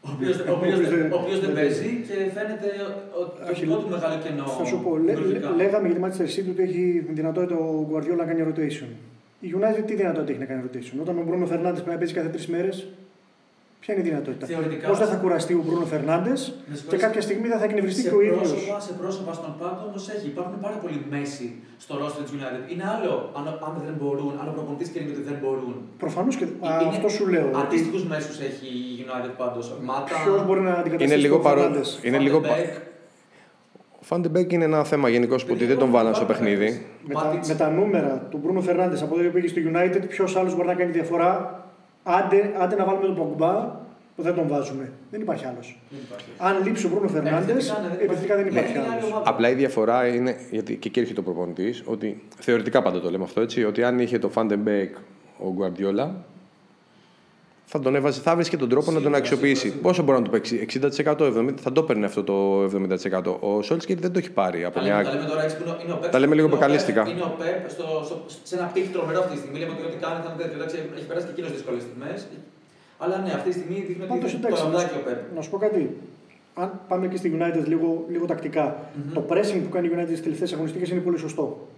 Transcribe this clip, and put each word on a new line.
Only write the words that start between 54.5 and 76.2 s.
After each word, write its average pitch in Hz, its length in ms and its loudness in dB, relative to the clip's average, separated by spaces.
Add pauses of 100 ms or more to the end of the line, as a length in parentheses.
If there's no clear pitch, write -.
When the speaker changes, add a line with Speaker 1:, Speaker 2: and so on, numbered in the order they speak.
Speaker 3:
de 104 160 2
Beek 101 240 2 (480)
ο 95 80 -8 (120)
Guardiola, 98 500 0 (1600)
θα - 160 -4
τον 131 140 2
έβαζε, 139 260 2
θα 170 140 4
βρίσκε 170 220 2
τον 131 120 0
τρόπο 135 180 4
να 165 60 2
τον 160 100 2
Speaker 1:
Σίγουρα, 143 160 4
Speaker 3:
αξιοποιήσει. 139 360 4
Speaker 1:
σίγουρα, 110 200 0
σίγουρα. - 140 2
Speaker 3:
Πόσο 180 140 4
μπορεί 135 160 6
να 117 60 2
του 98 60 -2
παίξει, 113 320 0
εξήντα 139 260 0
τοις 135 100 0
εκατό, 151 260 2
εβδομήντα, 131 380 2
θα 135 100 -2
το 151 100 4
παίρνε 113 240 2
αυτό 101 240 -2
το 98 320 4
εβδομήντα 95 320 0
τοις 90 100 -4
εκατό. 92 260 0
Ο 101 200 -2 (180)
Solskjaer 170 360 0
δεν 180 80 0
το 185 60 2
έχει - 120 -2
πάρει 87 340 0
από 87 140 -4
Speaker 1:
Τα - 60 0
Speaker 3:
μια 101 120 4
Speaker 1:
λέμε, 104 120 4
τα 135 60 -2
λέμε 151 180 -2
τώρα 156 120 0
έτσι 156 120 -2
που - 100 -8
είναι, 165 180 -6
είναι 170 80 -6
ο 165 100 -4
Pep, 131 80 -2
Speaker 3:
Τα 135 80 4
λέμε 147 160 6
λίγο 156 120 6
Speaker 1:
είναι 147 100 4
ο - 20 0
Pep, - 20 0
Speaker 3:
μπακαλίστικα. 139 420 4 (100)
Speaker 1:
είναι 175 180 -4
ο - 100 -6
Pep 180 200 -2 (140)
στο, 170 120 -8 (200)
στο, 170 80 -8 (280)
σε - 140 -8
ένα 175 180 -2
πικ 185 200 2
τρομερό 165 300 0
αυτή 175 100 -2
τη 147 80 -6
στιγμή, 139 200 -10
λέμε 165 140 -6
ότι - 120 -8
ό,τι 160 160 -8
κάνει 165 200 -4
θα 165 60 -8
είναι 165 120 -10
τέτοιο, 160 160 -6
εντάξει, 160 160 -6 (240)
έχει 147 120 -12
περάσει 175 160 -4
και - 80 -10
εκείνος 160 220 -6
δύσκολες 120 300 -6
στιγμές. 143 320 -10 (840)
Αλλά 185 220 -2
ναι, 180 140 -4
αυτή 185 120 -2
τη 175 80 -2
στιγμή 175 180 -6 (120)
δείχνει 175 160 -6
ότι 185 100 -4
Speaker 2:
Πάντως, 175 180 0
Speaker 1:
είναι - 100 -6
Speaker 2:
εντάξει, 208 200 2
Speaker 1:
το 156 80 2
λαμπάκι 175 300 0
ο - 60 -8
Pep. 123 120 -4 (180)
Speaker 2:
να 160 80 -6
σου - 80 -14
πω 196 140 -4
κάτι. 202 160 2 (800)